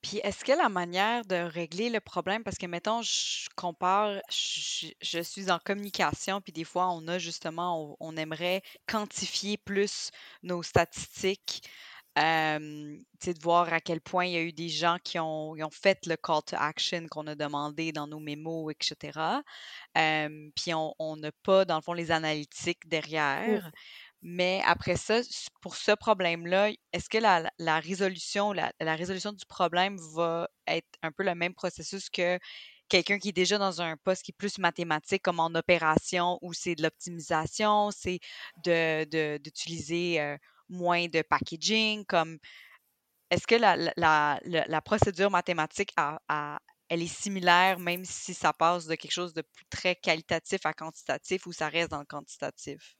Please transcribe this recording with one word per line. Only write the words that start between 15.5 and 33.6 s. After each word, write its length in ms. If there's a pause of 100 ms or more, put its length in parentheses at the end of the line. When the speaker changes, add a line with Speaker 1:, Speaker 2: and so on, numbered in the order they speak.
Speaker 1:
ils 80
ont 80
fait 340
le 120
call 280
to 140
action 500
qu'on 160
a 80
demandé 580
dans 140
nos 140
mémos, 520
et 80
cetera. 640 (560)
Euh, 580
puis 200
on, 240
on 160
n'a 160 (120)
pas, 220
dans 120
le 40
fond, 120
les 180
analytiques 760
derrière. 760
Speaker 2:
Mm. 80 (560)
Speaker 1:
Mais 380
après 300
ça, 220
s-, 320 (120)
pour 140
ce 160
problème-là, 760 (240)
est-ce 160
que 100
la, 220
la, 180
la 200
résolution, 720
la, 260
la 160
résolution 380
du 120
problème 520 (180)
va 320 (180)
être 220 (160)
un 80
peu 100
le 140
même 180
processus 560
que 300 (500)
quelqu'un 300
qui 100
est 40
déjà 260